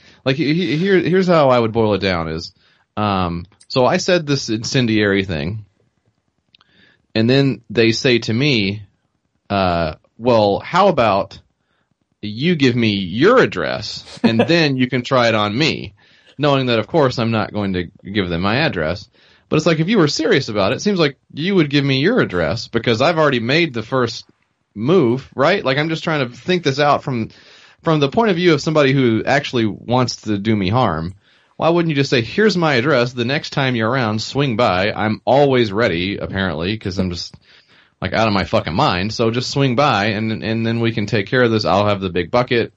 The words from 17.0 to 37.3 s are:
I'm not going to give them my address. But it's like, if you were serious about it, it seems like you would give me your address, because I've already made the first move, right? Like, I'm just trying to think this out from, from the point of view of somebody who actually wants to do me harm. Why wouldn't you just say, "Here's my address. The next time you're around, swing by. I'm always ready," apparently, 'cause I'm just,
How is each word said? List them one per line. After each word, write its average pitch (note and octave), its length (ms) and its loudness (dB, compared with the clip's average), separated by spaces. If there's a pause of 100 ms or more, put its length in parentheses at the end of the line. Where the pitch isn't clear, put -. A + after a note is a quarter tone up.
I'm A2+ 120 0
not G#2+ 220 -2
going G2+ 200 -4
to F2+ 100 -2 (260)
give G2 200 -2
them E2+ 120 -2
my G2+ 160 0
address. F#2+ 520 -4 (400)
But - 80 0
it's D#3 80 0
like, E3 140 2
if D#3+ 100 -2
you A#3 80 0
were D#3+ 100 4
serious G#3 400 0
about G#2 240 0
it, C3 40 -2
it C3 60 -8
seems G3+ 180 0
like D3 180 0 (160)
you F3+ 220 -2
would D#3 140 2
give C#3+ 140 2
me C3+ 160 0
your G3+ 220 2
address, F2+ 480 -2
because A2+ 320 0
I've D#3+ 160 2
already C#3 240 2
made C#3+ 320 -2
the A2+ 100 -6
first A#2+ 420 -4 (480)
move, C3+ 640 0
right? D#3+ 280 0
Like, C3+ 140 -2
I'm D#3 120 -2
just D#3+ 160 -6
trying D3 240 -2
to B2 60 -18
think F3+ 280 -2
this C#3 160 0
out C#3+ 240 2
from, A#2+ 260 -4 (540)
from D#3+ 160 2
the C#3 100 2
point A3+ 220 0
of E3 60 0
view F3 160 4
of C#3 80 0
somebody D3+ 320 2
who A#2+ 320 2
actually B2+ 400 0
wants A#2 580 -2
to G#2+ 140 -2
do G#2+ 180 0
me G2 140 0
harm. F#2 460 0 (420)
Why D#3 120 0
wouldn't E3+ 200 0
you D3+ 60 -2
just C#3 140 0
say, C3 120 2
"Here's G3+ 360 0
my D#3 180 2
address. B2+ 380 0
The B2 120 -4
next C#3+ 260 -4
time C3 240 -2
you're A2 140 0
around, A2+ 320 -2
swing C3+ 340 -2
by. G2+ 380 2
I'm G#2+ 320 -4
always B2+ 460 4
ready," F#2+ 460 -2
apparently, F2+ 640 -4
'cause F#2+ 180 -8
I'm F#2 140 -2
just, - 240 -12 (640)